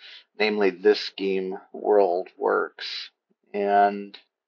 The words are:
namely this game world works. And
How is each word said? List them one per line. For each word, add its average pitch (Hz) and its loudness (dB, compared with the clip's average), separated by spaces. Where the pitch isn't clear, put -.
namely 104 2
this 95 0
game 95 -4
world 92 2
works. 98 -4
And 101 0